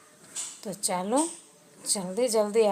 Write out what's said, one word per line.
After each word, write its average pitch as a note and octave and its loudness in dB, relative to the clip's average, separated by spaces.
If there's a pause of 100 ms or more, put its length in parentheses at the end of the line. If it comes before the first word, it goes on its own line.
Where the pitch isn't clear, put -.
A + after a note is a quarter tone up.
(640)
તો G#3+ -8 (180)
ચાલો, G3 0 (720)
જલ્દી G3 0
જલ્દી G#3+ 4